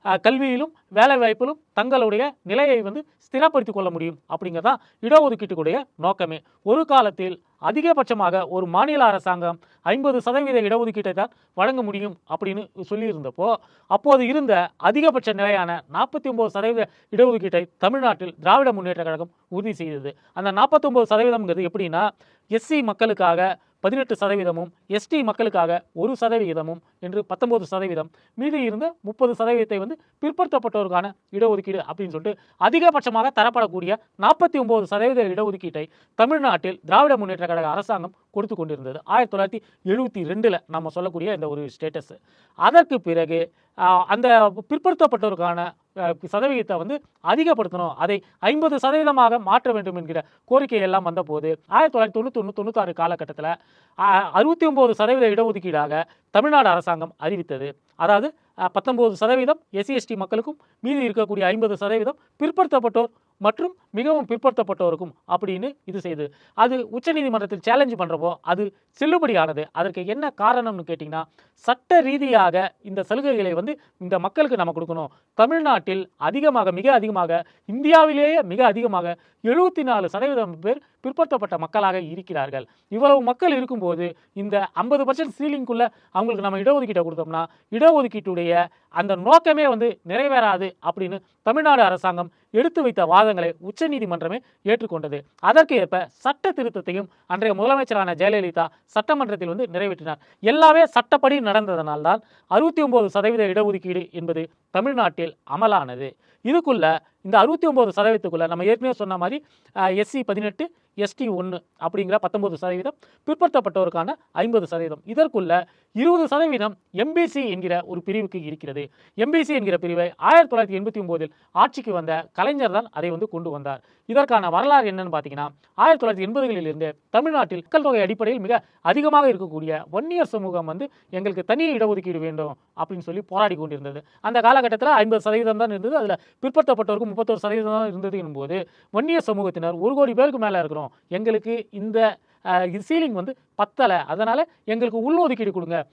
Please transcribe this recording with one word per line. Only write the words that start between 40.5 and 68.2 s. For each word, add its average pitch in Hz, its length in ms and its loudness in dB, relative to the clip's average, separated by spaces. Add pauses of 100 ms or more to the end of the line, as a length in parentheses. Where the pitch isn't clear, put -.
நம்ம 160 220 -8
சொல்லக்கூடிய 180 440 -6
இந்த 160 140 -6
ஒரு 143 220 -8 (100)
ஸ்டேட்டஸ். 156 400 -10 (360)
அதற்கு 262 460 4
பிறகு, 165 520 -2 (240)
ஆ, 185 280 4
அந்த 226 460 4 (160)
பிற்படுத்தப்பட்டோருக்கான, 208 1040 0 (260)
ஆ, 170 160 -2 (140)
சதவீதத்தை 220 500 -2
வந்து 247 260 -6 (200)
அதிகப்படுத்தணும், 190 720 0
அதை 190 280 -2 (160)
ஐம்பது 294 360 2
சதவீதமாக 269 640 2
மாற்ற 220 320 2
வேண்டும் 190 240 -4
என்கிற 160 300 -8 (200)
கோரிக்கை 254 340 2
எல்லாம் 190 240 0
வந்தபோது, 160 640 -4
ஆயிரத்தி 294 320 2
தொள்ளாயிரத்தி 220 240 0
தொண்ணூத்தொன்னு 233 260 -4
தொண்ணூத்தாறு 202 480 -4
காலகட்டத்துல, 165 580 -4 (440)
ஆ, 190 320 4
அறுபத்தி 311 340 4
ஒன்பது 269 300 4
சதவீத 233 340 4
இடஒதுக்கீடாக 175 720 0 (260)
தமிழ்நாடு 269 400 4
அரசாங்கம் 170 480 -2
அறிவித்தது. 151 600 -6 (180)
அதாவது, 220 400 2 (240)
ஆ, 180 80 -2
பத்தொன்பது 233 480 0
சதவீதம் 254 440 2 (100)
எஸ் 196 160 -4
சி 277 80 -6
எஸ் 254 140 -4
டி 226 80 -6
மக்களுக்கும், 220 420 -6 (220)
மீதி 262 280 -2
இருக்கக்கூடிய 208 340 -2
ஐம்பது 208 360 0
சதவீதம் 220 400 -2 (220)
பிற்படுத்தப்பட்டோர் 254 680 0 (300)
மற்றும் 220 360 -2 (140)
மிகவும் 277 360 0
பிற்படுத்தப்பட்டோருக்கும் 185 840 -2 (160)
அப்படின்னு 190 560 -4
இது 190 160 -10
செய்து, 151 340 -8 (200)
அது 247 380 0
உச்சநீதிமன்றத்தில் 226 680 -4
சேலஞ்ச் 247 320 2
பண்றப்போ 170 480 -4